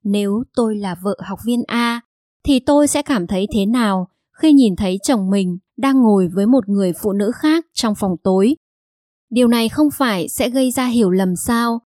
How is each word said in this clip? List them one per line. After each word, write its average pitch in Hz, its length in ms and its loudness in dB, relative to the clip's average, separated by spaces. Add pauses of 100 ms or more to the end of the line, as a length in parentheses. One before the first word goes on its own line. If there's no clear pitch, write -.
Nếu 202 400 -2 (120)
tôi 220 200 0
là 196 260 -6
vợ 190 220 -4
học 185 220 -12
viên 240 220 -2
A, 240 340 -4 (440)
thì 277 140 2
tôi 294 280 2
sẽ 285 140 -2
cảm 220 260 -2
thấy 190 260 -4
thế 202 120 0
nào 208 420 0 (300)
khi 320 160 4
nhìn 240 220 6
thấy 190 280 -4
chồng 202 260 0
mình 190 280 0 (200)
đang 269 240 2
ngồi 202 260 4
với 190 200 0
một 247 220 2
người 196 320 0
phụ 202 120 -2
nữ 202 220 0
khác 311 380 0
trong 214 220 -2
phòng 190 280 -2
tối? 196 320 2 (720)
Điều 247 180 2
này 233 220 2
không 294 240 0
phải 208 360 -2
sẽ - 200 -4
gây 254 220 0
ra 254 140 -2
hiểu 233 260 2
lầm 185 240 0
sao? 233 460 -2 (140)